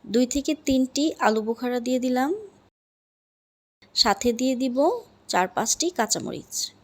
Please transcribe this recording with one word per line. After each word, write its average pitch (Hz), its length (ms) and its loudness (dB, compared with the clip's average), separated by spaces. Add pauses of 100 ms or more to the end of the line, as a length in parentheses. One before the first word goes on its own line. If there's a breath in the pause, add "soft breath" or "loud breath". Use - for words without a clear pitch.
দুই 240 280 2
থেকে 285 180 -2 (140)
তিনটি 262 380 2 (160)
আলু 220 220 2
বোখারা 247 380 -4
দিয়ে 247 200 0
দিলাম, 254 320 0 (1600)
সাথে 214 380 2
দিয়ে 254 220 0
দিব 247 220 -2 (500)
চার 185 280 0
পাঁচটি 220 340 -2
কাঁচামরিচ। - 640 -4 (300)